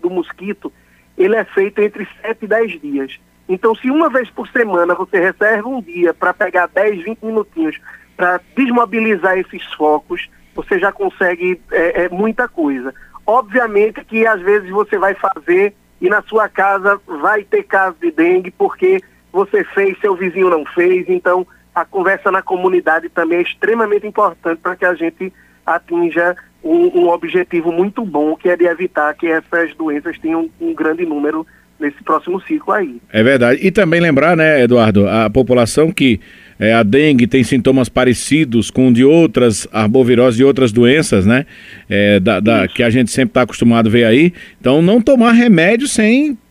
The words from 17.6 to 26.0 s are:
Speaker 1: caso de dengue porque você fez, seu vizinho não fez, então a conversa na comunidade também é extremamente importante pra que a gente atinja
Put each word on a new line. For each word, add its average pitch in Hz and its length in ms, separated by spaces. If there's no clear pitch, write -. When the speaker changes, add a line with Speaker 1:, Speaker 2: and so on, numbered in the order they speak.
Speaker 1:
caso 190 380
de 170 100
dengue 180 400
porque 190 500
você 196 320
fez, 196 380
seu 208 120
vizinho 185 360
não 160 160
fez, 180 420
então 180 400
a 170 120
conversa 190 460
na 190 100
comunidade 180 680
também 170 300
é - 40
extremamente 208 600
importante 175 560
pra 180 140
que - 100
a 180 80
gente 165 380
atinja 170 680